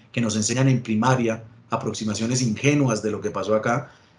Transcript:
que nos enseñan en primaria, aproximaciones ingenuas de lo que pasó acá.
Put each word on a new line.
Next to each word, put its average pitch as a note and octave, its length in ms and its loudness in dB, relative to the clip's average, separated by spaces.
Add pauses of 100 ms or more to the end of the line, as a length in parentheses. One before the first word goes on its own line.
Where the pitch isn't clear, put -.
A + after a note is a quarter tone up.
(100)
que B2 100 -4
nos A2 140 0
enseñan A#2 340 2
en B2+ 140 2
primaria, A2+ 640 0 (260)
aproximaciones A2+ 720 -2
ingenuas A#2+ 640 2
de G#2 80 -2
lo G2 80 -6
que G2+ 100 -4
pasó G2 240 -2
acá. A#2+ 380 0 (260)